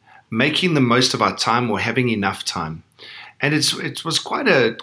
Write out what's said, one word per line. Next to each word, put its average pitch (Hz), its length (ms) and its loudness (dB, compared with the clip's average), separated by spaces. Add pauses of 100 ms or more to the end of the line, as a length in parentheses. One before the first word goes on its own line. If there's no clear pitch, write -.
(300)
making 151 440 0
the 143 60 4
most 127 340 4
of 113 60 -2
our 98 160 2
time 120 320 0
or 101 120 -2
having 117 300 -2
enough 101 340 0
time. 80 400 -6 (560)
And 143 140 2
it's, - 220 2
it - 280 -8
was 160 160 -4
quite - 260 -6
a, 127 360 4